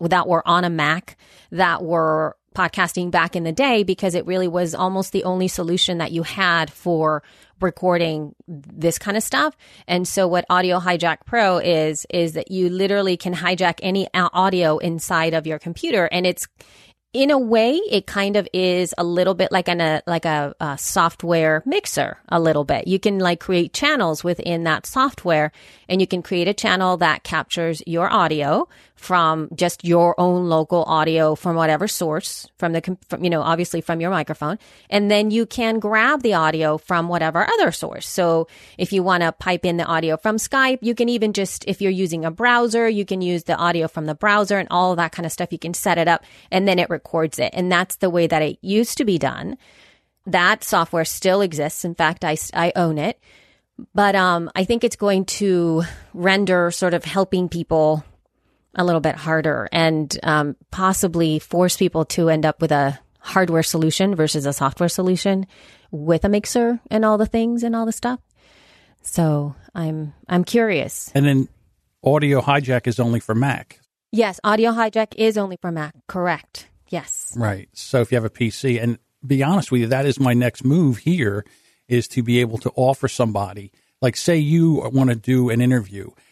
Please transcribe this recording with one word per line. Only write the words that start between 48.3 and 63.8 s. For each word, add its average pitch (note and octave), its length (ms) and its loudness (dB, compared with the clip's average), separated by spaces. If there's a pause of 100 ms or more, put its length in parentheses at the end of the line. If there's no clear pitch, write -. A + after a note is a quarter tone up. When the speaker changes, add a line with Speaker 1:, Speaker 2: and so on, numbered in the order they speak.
Speaker 1:
it - 180 -4
used G#3+ 380 0
to D4 60 0
be F#3+ 120 2
done. - 400 -4 (680)
That F#3 360 2
software E3 420 0
still F#3+ 360 0
exists. D#3 420 -4
In E3+ 120 -6
fact, E3 280 0
I D#3 100 -2
s-, - 200 -6
I E3+ 220 0
own D#3+ 240 0
it. F3 200 -4 (760)
But, G3+ 180 4
um, F3 420 2
I F#3+ 80 0
think A#3 200 0
it's A#3 120 0
going G3 300 2 (160)
to E3+ 400 2 (320)
render F#3 560 2
sort F3 240 0
of E3+ 100 0
helping F3+ 460 0
people D#3 540 0 (720)
a F3+ 120 0
little E3 160 2
bit D#3 140 0
harder D#3 580 -2
and, D#3+ 500 0
um, D3+ 320 0 (160)
possibly E3+ 680 0
force F3+ 360 0
people E3+ 300 0
to E3 240 0
end D#3 160 2
up D#3 160 -2
with D#3 100 0
a C#3 260 2 (220)
hardware E3+ 440 2
solution E3+ 520 0